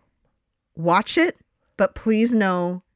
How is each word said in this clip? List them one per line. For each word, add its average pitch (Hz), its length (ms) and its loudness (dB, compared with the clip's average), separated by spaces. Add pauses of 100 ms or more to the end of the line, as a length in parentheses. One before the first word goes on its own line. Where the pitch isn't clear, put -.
(760)
Watch 175 440 0
it, 339 180 0 (400)
but 190 180 0
please 226 400 0
know 180 480 -2 (140)